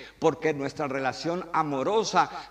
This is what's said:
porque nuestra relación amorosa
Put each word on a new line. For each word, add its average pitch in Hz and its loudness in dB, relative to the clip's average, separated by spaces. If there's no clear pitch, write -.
porque 156 2
nuestra 139 -4
relación 147 -2
amorosa 160 2